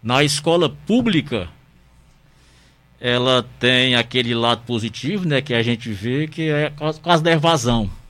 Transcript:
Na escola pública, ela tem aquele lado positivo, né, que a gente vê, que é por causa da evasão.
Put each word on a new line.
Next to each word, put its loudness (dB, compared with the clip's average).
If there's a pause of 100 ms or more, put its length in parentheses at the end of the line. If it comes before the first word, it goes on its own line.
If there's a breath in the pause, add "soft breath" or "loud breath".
Na 2
escola 2
pública, 0 (1500 soft breath)
ela 0 (100)
tem 2
aquele 0
lado 0
positivo, -4
né, 0
que -6
a 2
gente -2
vê, -4
que -6
é -2
por -6
causa 2
da 2
evasão. 2 (200)